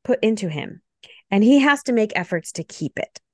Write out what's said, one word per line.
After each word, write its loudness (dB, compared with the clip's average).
put 0
into 0
him, -10
and 4
he 6
has 2
to -2
make 0
efforts -6
to -8
keep -10
it. -10